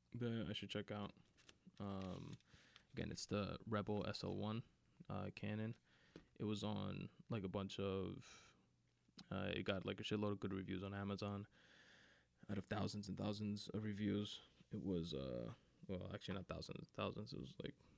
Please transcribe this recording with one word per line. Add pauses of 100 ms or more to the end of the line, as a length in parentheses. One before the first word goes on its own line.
(180)
that
I
should
check
out. (720)
Um, (580)
again,
it's
the (120)
Rebel
S
L
one, (480)
uh,
Canon. (640)
It
was
on, (220)
like,
a
bunch
of, (1160)
uh,
it
got,
like,
a
shitload
of
good
reviews
on
Amazon. (1040)
Out
of
thousands
and
thousands
of
reviews, (300)
it
was,
uh, (380)
well,
actually
not
thousands
and
thousands.
It
was,
like, (240)